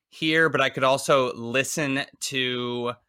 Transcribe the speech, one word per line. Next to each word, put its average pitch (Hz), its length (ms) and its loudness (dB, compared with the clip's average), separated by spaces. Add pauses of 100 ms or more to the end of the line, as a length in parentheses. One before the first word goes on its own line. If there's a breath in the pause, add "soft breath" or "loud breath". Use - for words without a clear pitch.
here, 160 400 2
but 139 140 0
I 135 80 0
could 135 140 -2
also 135 500 2
listen 135 680 -2 (200)
to 123 720 -4 (160)